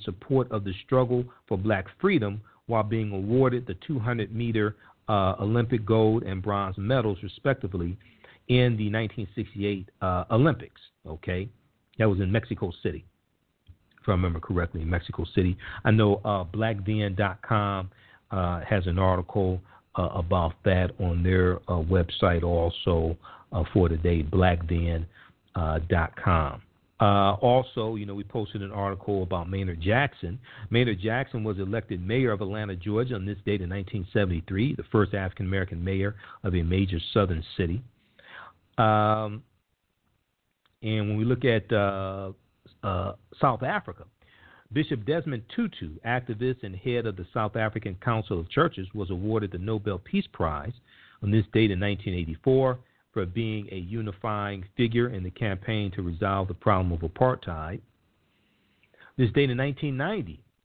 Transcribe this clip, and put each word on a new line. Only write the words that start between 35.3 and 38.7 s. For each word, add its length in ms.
mayor 340
of 120
a 80
major 360
southern 300
city. 260